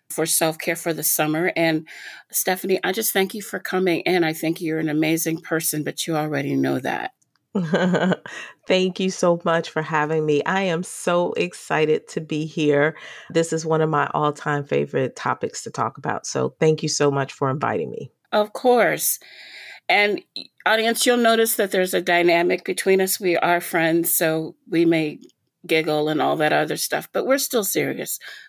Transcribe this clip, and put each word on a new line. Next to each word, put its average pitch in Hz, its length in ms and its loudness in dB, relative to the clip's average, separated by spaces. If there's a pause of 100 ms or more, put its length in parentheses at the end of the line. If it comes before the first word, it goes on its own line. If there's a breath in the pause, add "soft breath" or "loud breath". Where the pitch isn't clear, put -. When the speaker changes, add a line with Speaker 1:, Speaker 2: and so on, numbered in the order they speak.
(100)
Speaker 1:
for 160 160 -2
self-care 160 500 0
for 165 160 -4
the 156 100 -4
summer. 156 540 0
And 160 320 0 (420 loud breath)
Stephanie, 190 540 -2
I 185 80 0
just 220 220 -2
thank 190 180 2
you 214 80 -10
for 185 180 -10
coming 185 420 0
in. 175 240 2
I 160 100 0
think 160 260 -2
you're 160 180 -4
an 160 120 -2
amazing 160 500 0
person, 160 440 -2
but - 220 -6
you 165 80 -2
already 143 400 -2
know 135 260 0
that. - 320 -6 (420)
Speaker 2:
<laughs> 180 640 0 (460 loud breath)
Thank 185 340 0
you 190 80 2
so 175 340 2
much 170 280 0
for 156 100 -2
having 156 460 0
me. 147 180 2
I 190 200 0
am 175 180 0
so 175 500 -2
excited 156 760 0
to - 120 -6
be 156 240 -4
here. 151 500 2 (360 loud breath)
This 165 240 0
is 165 100 -4
one 160 160 2
of 156 80 2
my 147 240 0
all-time 147 520 -2
favorite 139 520 -2
topics - 460 -4
to - 80 -12
talk 120 260 -4
about. - 300 -6
So 131 340 -4
thank 156 220 4
you 156 80 -4
so 143 200 2
much 139 220 -2
for 139 160 -2
inviting 110 420 -2
me. - 200 -12 (220)
Speaker 1:
Of 214 200 0
course. 202 680 2 (680 loud breath)
And 208 320 4 (460)
audience, 226 400 2
you'll 247 100 6
notice 226 380 4
that 196 160 0
there's 185 240 0
a 180 80 0
dynamic 175 640 4
between 190 340 2
us. 190 180 0
We 175 200 0
are 170 240 2
friends, 165 520 0
so 160 420 0 (120)
we 170 160 4
may 160 360 2 (440)
giggle 156 440 0
and 156 120 0
all 143 140 2
that 151 180 2
other 151 240 0
stuff, - 360 -4
but - 120 0
we're 269 140 2
still 254 240 -2
serious. 143 560 -4 (300 loud breath)